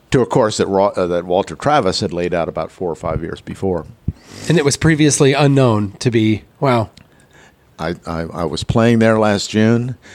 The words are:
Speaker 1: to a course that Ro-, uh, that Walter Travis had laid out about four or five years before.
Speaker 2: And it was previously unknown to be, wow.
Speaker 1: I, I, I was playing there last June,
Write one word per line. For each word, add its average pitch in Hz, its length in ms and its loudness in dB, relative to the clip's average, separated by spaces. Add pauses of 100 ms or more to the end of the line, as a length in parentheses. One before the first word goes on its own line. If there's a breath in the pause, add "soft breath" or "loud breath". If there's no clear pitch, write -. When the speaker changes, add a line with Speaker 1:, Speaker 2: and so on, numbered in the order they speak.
(120)
Speaker 1:
to 139 80 4
a 117 60 2
course 110 320 0
that 90 100 0
Ro-, 98 200 2 (100)
uh, 92 100 0
that 87 180 -2
Walter 90 300 0
Travis 127 460 0
had 95 100 -4
laid 87 220 -4
out 82 160 -2
about 80 220 -8
four 90 200 -6
or 78 40 -8
five 80 280 -6
years 82 160 -10
before. 87 460 -6 (640 loud breath)
Speaker 2:
And 156 80 2
it 151 80 2
was 135 100 2
previously 151 560 2
unknown 135 640 2
to - 180 -4
be, 110 320 0 (160)
wow. 120 300 0 (880 soft breath)
Speaker 1:
I, 82 180 -6 (120)
I, 82 140 -6
I 82 240 -8
was 78 180 -6
playing 117 360 2
there 113 200 4
last 107 300 0
June, 117 480 0 (180 loud breath)